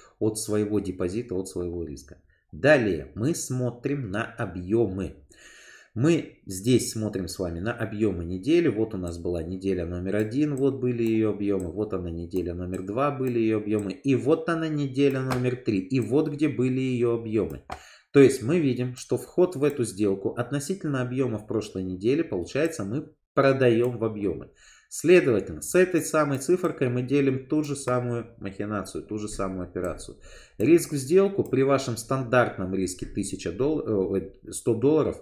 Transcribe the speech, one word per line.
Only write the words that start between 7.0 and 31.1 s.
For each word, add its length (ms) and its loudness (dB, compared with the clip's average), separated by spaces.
с 140 -8
вами 180 -4
на 140 -4
объёмы 520 -2
недели. 440 2
Вот 260 0
у 40 -6
нас 200 -6
была 240 -4
неделя 420 -2
номер 300 -4
один, 400 0
вот 220 0
были 260 -2
её 280 2
объёмы. 420 -2
Вот 200 -4
она, 160 -4
неделя 460 -4
номер 300 -6
два, 260 -2
были 300 -2
её 160 2
объёмы. 360 -2
И 220 0
вот 340 2
она, 200 -2
неделя 520 0
номер 360 0
три. 240 0
И 180 -2
вот 300 2
где 200 0
были 300 0
её 360 0
объёмы. 500 -2
То 80 10
есть 240 8
мы 160 2
видим, 340 0
что 220 -4
вход 400 2
в 80 0
эту 180 0
сделку 520 0
относительно 680 -4
объёмов 460 -2
прошлой 340 -4
недели, 400 0
получается, 640 -4
мы 260 -6
продаём 640 4
в 60 -2
объёмы. 460 -4
Следовательно, 680 4
с 140 -4
этой 260 4
самой 380 0
циферкой 500 0
мы 140 0
делим 440 2
ту 160 0
же 140 -4
самую 600 -2
махинацию, 640 -6
ту 140 -8
же 100 -8
самую 400 -6
операцию. 480 -6
Риск 360 4
в 40 0
сделку 480 2